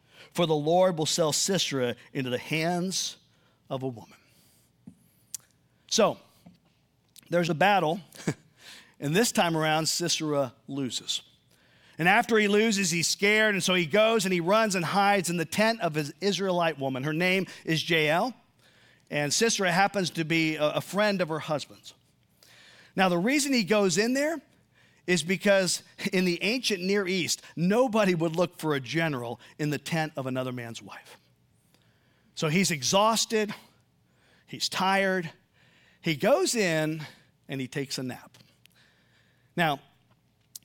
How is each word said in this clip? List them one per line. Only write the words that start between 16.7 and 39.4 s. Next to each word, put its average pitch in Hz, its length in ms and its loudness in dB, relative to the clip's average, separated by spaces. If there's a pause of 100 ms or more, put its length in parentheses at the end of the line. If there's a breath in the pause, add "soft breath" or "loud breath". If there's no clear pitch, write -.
woman. 131 260 -4
Her 151 80 -2
name 180 340 0 (180 loud breath)
is 160 240 -2
Jael, 165 460 2 (760 soft breath)
and 147 220 -2
Sisera 220 380 0
happens 190 400 2
to 160 140 -4
be 156 320 0
a, 151 140 0
a 147 100 -2
friend 202 400 0
of 170 80 -2
her 156 100 -4
husband's. 131 560 -8 (1040 loud breath)
Now, 185 120 4
the 175 100 2
reason 269 340 0
he 240 100 2
goes 196 340 2
in 233 180 0
there 294 260 -2 (640 soft breath)
is 175 160 2
because 190 600 0 (280 loud breath)
in 185 120 2
the 170 180 0
ancient 208 400 -2
Near 185 240 0
East, 175 360 -4 (120 loud breath)
nobody 202 600 2
would 160 180 0
look 175 240 -2
for 156 160 -2
a 139 60 0
general 123 580 -4 (200 loud breath)
in 151 120 -2
the 139 80 -2
tent 156 380 -4
of 131 100 -6
another 127 260 -4
man's 117 300 -10
wife. - 340 -20 (1160 soft breath)
So 160 140 -4
he's 175 240 2
exhausted, 208 840 0 (920 loud breath)
he's - 220 -6
tired, 185 600 0 (720 soft breath)
he 160 160 -2
goes 269 380 2
in 160 480 0 (480 loud breath)
and 135 100 -6
he 127 80 -6
takes 143 300 -6
a 135 40 -6
nap. - 360 -12 (1160 soft breath)